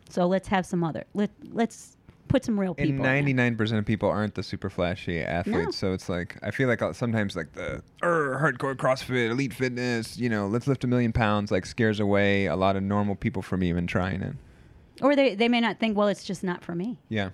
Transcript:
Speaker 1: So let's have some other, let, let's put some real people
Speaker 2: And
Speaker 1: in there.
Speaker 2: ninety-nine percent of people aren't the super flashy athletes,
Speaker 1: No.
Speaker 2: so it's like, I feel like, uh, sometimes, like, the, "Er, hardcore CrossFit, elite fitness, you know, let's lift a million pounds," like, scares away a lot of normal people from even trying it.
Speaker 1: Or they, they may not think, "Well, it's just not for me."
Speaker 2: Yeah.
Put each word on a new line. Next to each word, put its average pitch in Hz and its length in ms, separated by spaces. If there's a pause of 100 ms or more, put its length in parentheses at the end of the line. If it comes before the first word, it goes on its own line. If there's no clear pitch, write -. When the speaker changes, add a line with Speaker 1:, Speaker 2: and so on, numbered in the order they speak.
Speaker 1:
So 180 180
let's 185 220
have 185 180
some 175 160
other, 160 220 (100)
let, 208 160 (220)
let's - 440 (300)
put 254 180
some 214 140
real 185 160
people 143 160
Speaker 2:
And 139 80
Speaker 1:
in 135 40
there. 131 120
Speaker 2:
ninety-nine 127 420
percent 113 220
of 104 60
people 104 240
aren't 98 260
the 92 80
super 98 260
flashy 87 520
athletes, 85 360 (100)
Speaker 1:
No. - 40
Speaker 2:
so 95 220
it's - 160
like, 87 340
I 107 80
feel 131 180
like, 117 140
uh, 90 100
sometimes, 107 440
like, 80 160
the, 78 280 (220)
"Er, 147 400
hardcore 135 320
CrossFit, 127 560
elite 127 240
fitness, 123 640
you 123 100
know, 104 200
let's 113 180
lift 135 160
a 123 60
million 123 240
pounds," 104 400
like, 95 120
scares 110 360
away 101 460
a 78 100
lot 95 180
of 98 80
normal 101 320
people 101 280
from 92 200
even 87 240
trying 92 360
it. 98 120 (680)
Speaker 1:
Or 285 120
they, 262 220
they 233 120
may 240 120
not 226 180
think, 220 180
"Well, 208 120
it's 190 160
just - 180
not 180 220
for 175 100
me." 196 240 (100)
Speaker 2:
Yeah. 101 260